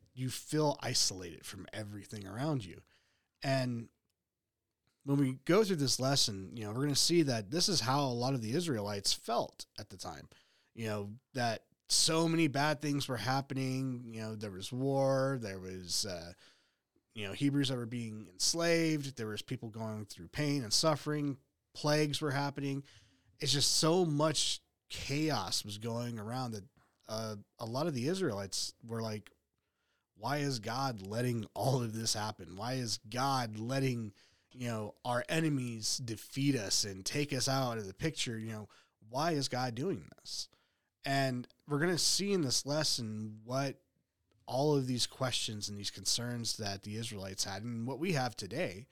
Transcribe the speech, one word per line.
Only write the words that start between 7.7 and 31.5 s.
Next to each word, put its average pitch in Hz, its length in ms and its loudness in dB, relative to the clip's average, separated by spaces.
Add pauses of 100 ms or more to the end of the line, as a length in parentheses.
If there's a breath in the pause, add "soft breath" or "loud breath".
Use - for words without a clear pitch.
how 131 240 4
a 131 60 2
lot 120 220 2
of 127 80 0
the 110 120 -2
Israelites 110 600 0
felt - 520 -2 (140)
at - 100 -14
the 95 80 -14
time, - 300 -10 (460 soft breath)
you 113 140 -4
know, 104 240 -4 (220)
that 117 300 0 (260)
so 165 380 4
many 165 200 4
bad 143 340 2
things 143 260 0
were 127 100 -2
happening. 131 880 -2
You 113 160 -8
know, 110 140 -6
there 104 160 -6
was 95 200 -10
war, 135 680 2
there 95 180 -6
was, 92 460 -4
uh, 87 280 -8 (800 soft breath)
you 104 140 -6
know, 98 60 -6
Hebrews 143 360 2
that 131 80 -2
were 120 80 -4
being 110 460 -6
enslaved, 160 840 2
there 113 100 -4
was 104 140 -4
people 120 280 -6
going 110 360 -6
through 85 240 -14
pain 143 340 0
and 101 100 -2
suffering, 151 640 2 (360)
plagues 147 480 2
were 151 100 0
happening. 139 520 -2 (560 soft breath)
It's 135 140 2
just - 240 4
so 170 260 6
much 151 580 2 (280)
chaos 139 720 -2
was 104 140 -8
going 117 420 -4
around 120 320 -4
that, 104 120 -8 (440 soft breath)
uh, 110 280 -4 (240)
a 120 60 -8
lot 127 220 -2
of 165 60 0
the 123 140 -2
Israelites 131 640 -2 (120)
were 113 160 -4
like, 107 300 -6 (840)
"Why 123 240 -2
is 139 200 0
God 113 480 -2
letting 117 460 0